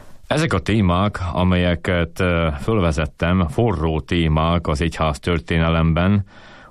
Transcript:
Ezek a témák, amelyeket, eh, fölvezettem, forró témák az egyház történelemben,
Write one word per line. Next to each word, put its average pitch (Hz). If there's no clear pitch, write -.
Ezek 147
a 95
témák, 98
amelyeket, 87
eh, 85
fölvezettem, 85
forró 80
témák 82
az 76
egyház 80
történelemben, 82